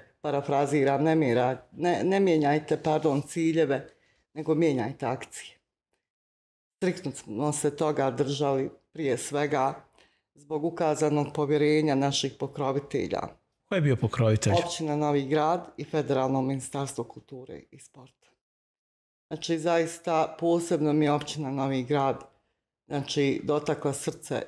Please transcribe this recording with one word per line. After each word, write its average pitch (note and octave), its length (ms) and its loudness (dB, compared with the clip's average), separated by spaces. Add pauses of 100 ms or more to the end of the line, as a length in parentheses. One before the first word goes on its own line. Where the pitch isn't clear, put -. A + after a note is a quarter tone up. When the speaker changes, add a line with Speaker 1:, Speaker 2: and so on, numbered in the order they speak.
(220)
Speaker 1:
parafraziram, C#3 840 2
„ne D#3+ 120 4
mira-, B2 420 2 (140)
ne, E3 320 -2
ne F#3+ 160 2
mijenjajte, D#3 580 2
pardon, D#3 440 0
ciljeve, D#3+ 680 0 (460)
nego D#3 220 -2
mijenjajte C#3 500 0
akcije.” - 520 -8 (1160)
Striktno F3+ 400 -4
smo C3+ 380 -4
se D3 240 -2
toga C#3+ 360 0
držali C3+ 580 0 (220)
prije C3+ 260 -2
svega C#3 580 -2 (600)
zbog D3 280 -6
ukazanog D3+ 680 2
povjerenja D3+ 640 2
naših C#3 380 0
pokrovitelja. C#3 880 -4 (420)
Speaker 2:
Ko - 120 -4
je F3 60 2
bio C#3 140 4
pokrovitelj? A2 600 2
Speaker 1:
Općina D#3+ 400 -2
Novi D3 280 2
Grad D#3 540 0
i D3 80 -10
Federalno C3 560 0
ministarstvo C3+ 640 -4
kulture B2+ 580 -16 (100)
i C3 80 -20
sporta. - 480 -20 (1000)
Znači, D#3+ 320 -4
zaista E3 800 0
posebno E3+ 540 2
mi D3+ 120 4
je D3 60 2
općina D3 400 -4
Novi C3+ 320 -2
Grad, C3+ 400 0 (640)
znači, C#3 560 -2
dotakla D3 500 -2
srce - 540 -6